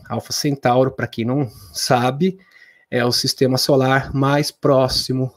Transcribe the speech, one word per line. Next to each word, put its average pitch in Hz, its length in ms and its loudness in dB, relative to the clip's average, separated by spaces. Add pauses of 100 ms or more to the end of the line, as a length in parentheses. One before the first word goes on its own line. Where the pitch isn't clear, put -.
Alpha - 240 -8
Centauro, 131 580 2
pra 123 160 -6
quem - 160 -6
não 127 260 -2 (240)
sabe, 139 640 0 (540)
é 120 140 0
o 123 60 0
sistema 131 460 0
solar 131 560 0
mais 139 380 0
próximo 131 840 0